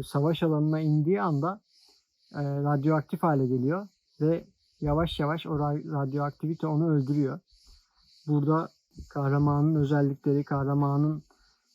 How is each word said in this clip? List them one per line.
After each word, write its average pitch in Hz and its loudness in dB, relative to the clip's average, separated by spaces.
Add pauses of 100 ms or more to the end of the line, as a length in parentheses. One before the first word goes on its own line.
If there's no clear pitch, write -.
savaş 151 0
alanına 156 2
indiği 156 2
anda, 170 -2 (720)
e, 143 -6
radyoaktif 143 0
hale 143 2
geliyor 139 -2 (340)
ve 165 0 (340)
yavaş 151 -2
yavaş 160 -4
o 165 -8
ra-, 147 -4
radyoaktivite 143 -4
onu 156 0
öldürüyor. 143 0 (880)
Burada 151 2 (400)
kahramanın 143 2
özellikleri, 143 2
kahramanın, 143 0 (520)